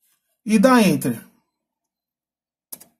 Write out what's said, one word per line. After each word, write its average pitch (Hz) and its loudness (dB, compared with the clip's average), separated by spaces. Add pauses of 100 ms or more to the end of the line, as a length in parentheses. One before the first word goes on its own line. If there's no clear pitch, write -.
(440)
E 220 0
dá 247 4
Enter. 139 -4 (1800)